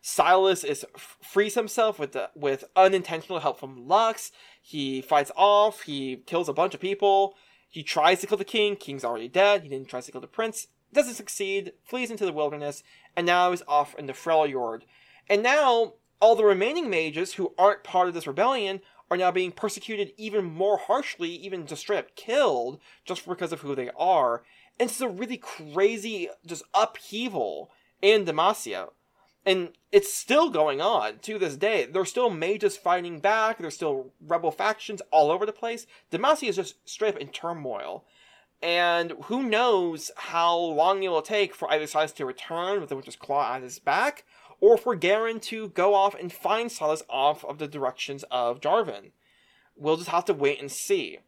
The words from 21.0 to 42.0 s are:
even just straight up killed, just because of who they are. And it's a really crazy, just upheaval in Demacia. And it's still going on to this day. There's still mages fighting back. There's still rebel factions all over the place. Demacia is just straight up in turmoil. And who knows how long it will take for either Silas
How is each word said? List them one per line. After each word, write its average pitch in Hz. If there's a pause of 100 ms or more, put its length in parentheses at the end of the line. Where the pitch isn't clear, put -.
even 175
just 143
straight 202
up -
killed, 151 (240)
just 180
because 175
of 156
who 143
they 123
are. 139 (340)
And 240
it's 226
a 254
really 220
crazy, 196 (160)
just 165 (120)
upheaval 185 (320)
in 202
Demacia. 156 (560)
And 185 (200)
it's 202
still 302
going 151
on 131
to 220
this 160
day. 190
There's 175
still 247
mages 190
fighting 175
back. 220
There's 165
still 139
rebel 170
factions 208 (100)
all 151
over 196
the 214
place. 233 (240)
Demacia 262
is 180
just 185 (120)
straight 208
up -
in 143
turmoil. 131 (560)
And 170 (120)
who 254
knows 214
how 170
long 170
it 190
will 160
take 202
for -
either 151
Silas 156